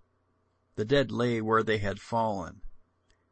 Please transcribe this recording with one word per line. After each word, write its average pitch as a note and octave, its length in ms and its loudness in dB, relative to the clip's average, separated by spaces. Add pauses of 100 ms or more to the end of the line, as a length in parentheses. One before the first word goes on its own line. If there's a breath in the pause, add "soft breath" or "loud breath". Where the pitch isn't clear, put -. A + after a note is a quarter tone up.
(760)
The G#2+ 100 -4
dead C3 260 2
lay A#2 280 0
where A2 220 4
they G#2+ 160 0
had G2 220 -4
fallen, G2+ 640 -2 (720)